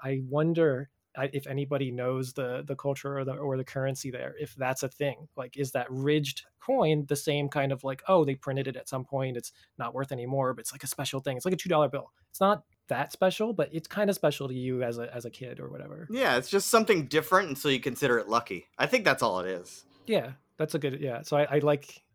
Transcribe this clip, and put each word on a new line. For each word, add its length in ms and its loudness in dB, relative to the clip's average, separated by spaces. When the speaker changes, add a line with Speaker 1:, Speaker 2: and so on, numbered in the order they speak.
Speaker 1:
I 240 -2
wonder 640 2
I, 160 -2
if 140 -6
anybody 440 -2
knows 440 -2
the, 320 -4
the 100 -6
culture 420 -4
or 60 -4
the, 120 -4
or 200 -4
the 80 -4
currency 460 -4
there, 280 -8
if 160 -8
that's 280 -2
a 60 -4
thing. 480 -4
Like, 200 -10
is 160 -2
that 180 -2
ridged 540 0
coin 480 2
the 80 2
same 320 0
kind 240 0
of, 120 -4
like, 240 -6
"Oh, 160 6
they 100 2
printed 340 -4
it 80 -8
at 120 -12
some 160 -6
point, 320 -4
it's 160 -10
not 160 -6
worth 180 -4
anymore, 420 0
but 80 -10
it's, 100 -8
like, 120 -14
a 40 -6
special 320 -4
thing." 160 -4
It's 80 -8
like 100 0
a 40 -2
two 100 -8
dollar 200 6
bill. 240 -6
It's 100 -16
not 240 4
that 240 -2
special, 400 2
but 200 0
it's 160 -6
kinda 260 2
special 340 0
to 60 -4
you 280 -2
as 160 -2
a, 160 -8
as 100 -8
a 60 -8
kid 300 -12
or 100 -10
whatever. 400 -12
Speaker 2:
Yeah, 260 4
it's 140 0
just 180 2
something 380 6
different, 420 4
and 100 -6
so 100 -2
you 120 4
consider 380 2
it 100 -2
lucky. 380 0
I 80 4
think 180 2
that's 180 4
all 180 2
it 80 -4
is. 360 -8
Speaker 1:
Yeah, 260 0
that's 160 -2
a 40 -2
good, 220 -4
yeah. 220 -6
So 140 -2
I, 200 2
I 40 6
like, 420 0